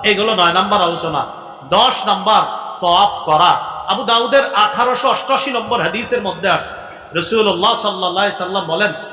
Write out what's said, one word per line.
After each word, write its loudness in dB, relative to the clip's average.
এইগুলো 2
নয় 4
নাম্বার 2
আলোচনা। -2
দশ 2
নাম্বার, 2
তাওয়াফ 4
করা। 2
আবু -2
দাউদের 2
আঠারোশো 2
অষ্টআশি -2
নম্বর -2
হাদিসের -2
মধ্যে -4
আসছে, -2
রাসূলুল্লাহ 2
সাল্লাল্লাহু -4
আলাইহি 0
সাল্লাম -4
বলেন 0